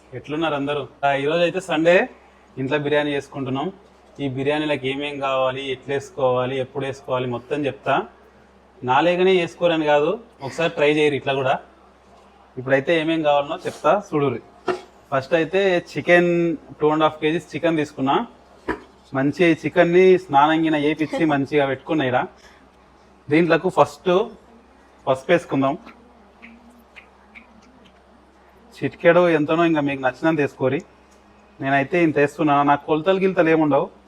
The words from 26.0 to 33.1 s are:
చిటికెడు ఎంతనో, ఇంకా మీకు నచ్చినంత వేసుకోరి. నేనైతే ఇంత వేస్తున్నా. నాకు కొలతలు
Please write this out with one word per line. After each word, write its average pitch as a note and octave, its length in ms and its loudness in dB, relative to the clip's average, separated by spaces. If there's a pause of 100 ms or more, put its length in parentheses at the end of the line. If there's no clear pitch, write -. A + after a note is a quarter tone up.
చిటికెడు E3+ 480 4 (140)
ఎంతనో, D#3+ 340 0
ఇంకా D3+ 160 0
మీకు C3+ 200 -4
నచ్చినంత D#3+ 360 -2
వేసుకోరి. C3+ 360 -2 (840)
నేనైతే C#3 460 0
ఇంత C#3+ 160 0
వేస్తున్నా. D3 340 0 (120)
నాకు - 200 0
కొలతలు F3 340 0